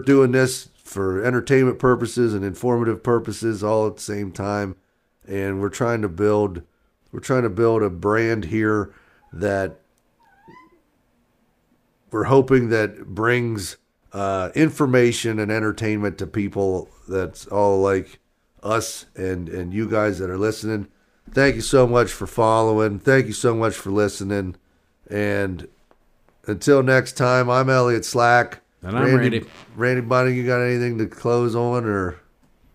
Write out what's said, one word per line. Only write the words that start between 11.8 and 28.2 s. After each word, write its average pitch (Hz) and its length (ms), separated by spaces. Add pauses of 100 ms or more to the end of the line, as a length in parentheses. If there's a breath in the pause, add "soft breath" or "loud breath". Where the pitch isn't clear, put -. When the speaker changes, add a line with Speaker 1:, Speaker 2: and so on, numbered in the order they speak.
Speaker 1:
we're 107 140
hoping 131 440
that 107 380
brings, 113 680 (340)
uh, 98 440
information 123 840
and 104 120
entertainment 107 680
to 92 100
people 98 600 (180)
that's 92 400
all 101 340
like 98 380 (440)
us - 420 (100)
and, 92 340
and 90 240
you 110 160
guys 107 300
that 92 100
are 92 80
listening. 107 500 (440)
Thank 139 240
you 113 60
so 131 240
much 117 260
for - 140
following. 110 760
Thank 135 280
you 107 60
so 117 220
much 113 200
for - 160
listening. 101 640 (540)
And 101 580 (800)
until 135 340
next 127 320
time, 127 360
I'm 131 200
Elliot 123 360
Slack. 120 560 (200)